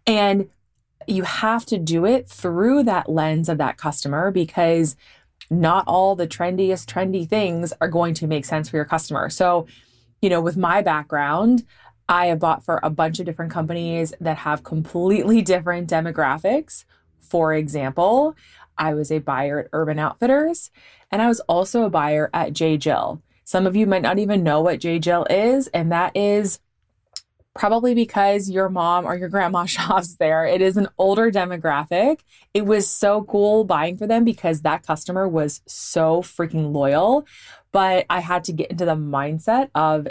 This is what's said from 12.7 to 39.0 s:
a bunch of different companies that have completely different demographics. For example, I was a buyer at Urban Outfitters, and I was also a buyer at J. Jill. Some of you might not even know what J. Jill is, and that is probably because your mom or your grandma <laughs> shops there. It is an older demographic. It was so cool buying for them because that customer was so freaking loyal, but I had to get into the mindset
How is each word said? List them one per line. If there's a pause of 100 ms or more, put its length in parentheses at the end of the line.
a
bunch
of
different
companies
that
have
completely
different
demographics. (380)
For
example, (420)
I
was
a
buyer
at
Urban
Outfitters, (420)
and
I
was
also
a
buyer
at
J.
Jill. (240)
Some
of
you
might
not
even
know
what
J.
Jill
is,
and
that
is (960)
probably
because
your
mom
or
your
grandma
<laughs>
shops
there.
It
is
an (100)
older
demographic. (340)
It
was
so
cool
buying
for
them
because
that
customer
was
so
freaking
loyal, (460)
but
I
had
to
get
into
the
mindset